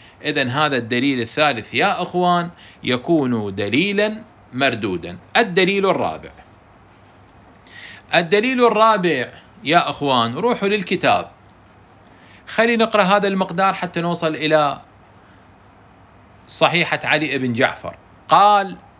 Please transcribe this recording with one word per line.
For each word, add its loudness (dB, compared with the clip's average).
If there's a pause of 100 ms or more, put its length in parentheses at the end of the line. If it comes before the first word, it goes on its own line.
(240)
إذن -2
هذا 0
الدليل -2
الثالث -2
يا 0
أخوان 0 (340)
يكون 0
دليلاً -2 (300)
مردوداً. -4 (180)
الدليل 2
الرابع، -2 (1800)
الدليل 2
الرابع 2 (360)
يا 2
أخوان، 0
روحوا -2
للكتاب، 0 (1160)
خلي 2
نقرأ 2
هذا 2
المقدار -2
حتى -6
نوصل -2
إلى 0 (1700)
صحيحة 0
علي 0
بن -2
جعفر. -4 (320)
قال: 4 (240)